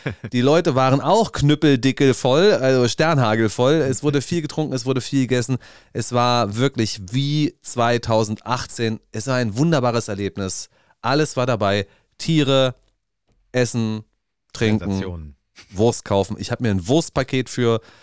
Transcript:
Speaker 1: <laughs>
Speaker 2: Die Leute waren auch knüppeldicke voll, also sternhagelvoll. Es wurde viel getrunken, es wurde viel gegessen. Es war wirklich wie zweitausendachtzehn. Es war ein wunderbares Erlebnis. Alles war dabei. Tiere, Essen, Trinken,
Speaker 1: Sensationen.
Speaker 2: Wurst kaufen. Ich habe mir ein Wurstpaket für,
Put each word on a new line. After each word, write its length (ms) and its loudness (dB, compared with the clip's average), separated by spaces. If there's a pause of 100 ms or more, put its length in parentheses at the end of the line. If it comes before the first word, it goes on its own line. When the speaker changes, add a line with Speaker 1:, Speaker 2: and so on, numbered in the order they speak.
Speaker 1:
<laughs> 280 -10
Speaker 2:
Die 80 0
Leute 340 2
waren 260 2
auch 320 2
knüppeldicke 840 4
voll, 380 2
also 360 2
sternhagelvoll. 840 2
Es 280 0
wurde 200 0
viel 200 -4
getrunken, 300 -6
es 140 -6
wurde 140 -2
viel 220 -2
gegessen. 360 0 (340)
Es 200 -6
war 440 0
wirklich 440 -2 (120)
wie 500 0
zweitausendachtzehn. 1400 -2 (120)
Es 160 -8
war 80 0
ein 200 -2
wunderbares 520 0
Erlebnis. 600 -6 (320)
Alles 360 0
war 100 0
dabei. 400 0 (320)
Tiere, 580 2 (760)
Essen, 540 -2 (480)
Trinken, 380 0
Speaker 1:
Sensationen. 460 -6 (360)
Speaker 2:
Wurst 320 0
kaufen. 340 -2
Ich 140 -8
habe 100 -6
mir 80 0
ein 160 -2
Wurstpaket 640 -2
für, 300 0 (220)